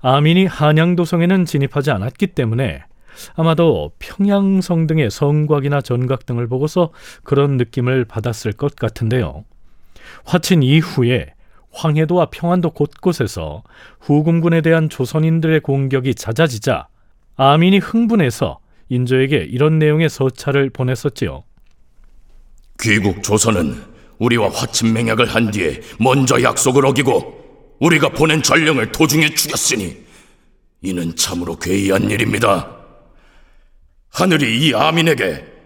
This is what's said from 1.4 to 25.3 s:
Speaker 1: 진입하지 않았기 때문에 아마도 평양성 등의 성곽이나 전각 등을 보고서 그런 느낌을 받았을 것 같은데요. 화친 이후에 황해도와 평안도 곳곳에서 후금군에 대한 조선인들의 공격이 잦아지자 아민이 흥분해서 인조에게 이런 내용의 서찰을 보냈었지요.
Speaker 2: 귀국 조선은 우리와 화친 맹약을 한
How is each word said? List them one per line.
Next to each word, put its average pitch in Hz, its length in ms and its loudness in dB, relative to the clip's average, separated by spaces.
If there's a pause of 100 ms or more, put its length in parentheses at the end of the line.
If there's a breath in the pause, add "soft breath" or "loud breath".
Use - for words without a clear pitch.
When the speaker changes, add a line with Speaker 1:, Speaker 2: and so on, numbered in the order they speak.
Speaker 1:
진입하지 139 440 -2
않았기 120 380 -4
때문에 113 560 -4 (500 loud breath)
아마도 160 640 2
평양성 196 880 0
등의 151 240 0
성곽이나 143 720 0
전각 127 460 -2
등을 120 200 -4
보고서 151 460 -2 (320 loud breath)
그런 139 320 2
느낌을 123 480 0
받았을 110 480 -6
것 - 240 -4
같은데요. 110 680 -4 (800 loud breath)
화친 170 380 2
이후에 127 680 0 (400)
황해도와 160 580 0
평안도 170 400 -2
곳곳에서 92 920 -4 (380 loud breath)
후금군에 165 640 2
대한 160 260 2
조선인들의 160 720 0
공격이 135 540 -2
잦아지자 117 720 -2 (480)
아민이 160 440 4
흥분해서 208 840 0 (280)
인조에게 127 500 0 (120)
이런 151 280 2
내용의 156 300 2
서찰을 135 640 -2
보냈었지요. 131 720 -6 (1400)
Speaker 2:
귀국 101 420 0
조선은 101 720 -2 (220 soft breath)
우리와 117 300 2
화친 113 460 -2
맹약을 113 320 0
한 113 240 0